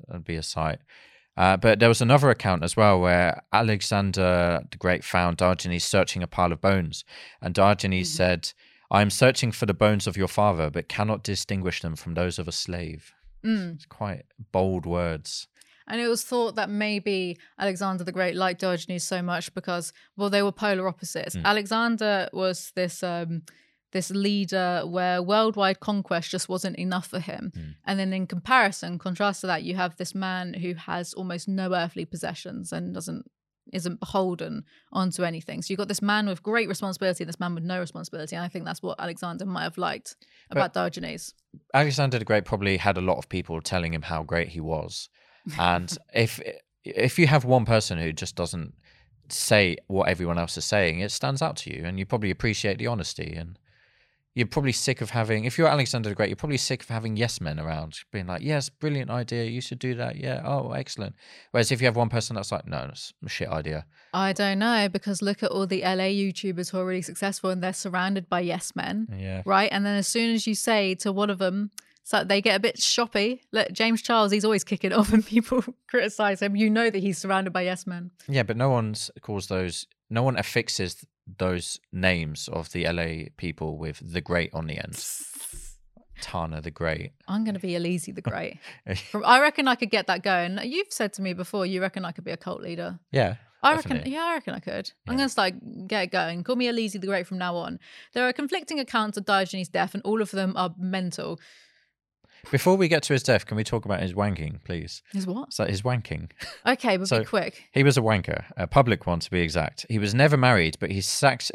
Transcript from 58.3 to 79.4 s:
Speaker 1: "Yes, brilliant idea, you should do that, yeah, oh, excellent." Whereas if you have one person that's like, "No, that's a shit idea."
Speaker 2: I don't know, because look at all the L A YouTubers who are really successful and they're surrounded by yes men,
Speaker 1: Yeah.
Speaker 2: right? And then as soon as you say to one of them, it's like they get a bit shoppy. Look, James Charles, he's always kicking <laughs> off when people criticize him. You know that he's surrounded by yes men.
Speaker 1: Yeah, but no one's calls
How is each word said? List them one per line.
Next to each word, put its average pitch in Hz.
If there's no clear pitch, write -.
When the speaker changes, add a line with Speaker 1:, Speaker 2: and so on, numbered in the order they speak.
Speaker 1:
"Yes, 143
brilliant 143
idea, 120
you 117
should 127
do 127
that, 120
yeah, 131
oh, 135
excellent." 113
Whereas 120
if 120
you 131
have 117
one 120
person 113
that's 98
like, 95
"No, 67
that's -
a -
shit -
idea." 78
Speaker 2:
I 190
don't 196
know, 214
because 190
look 202
at 202
all 190
the 185
L 185
A 190
YouTubers 190
who 190
are 185
really 185
successful 196
and 185
they're 185
surrounded 185
by 180
yes 175
men, 214
Speaker 1:
Yeah. 95
Speaker 2:
right? 196
And 202
then 202
as 196
soon 233
as 220
you 214
say 202
to 202
one 202
of 190
them, 196
it's -
like 196
they 196
get 202
a -
bit 220
shoppy. 233
Look, 214
James 226
Charles, 220
he's 208
always 214
kicking 190
<laughs> 220
off 208
when 220
people 233
criticize 214
him. 202
You 214
know 226
that 196
he's 190
surrounded 190
by 185
yes 180
men. 180
Speaker 1:
Yeah, 139
but 110
no 131
one's 110
calls 101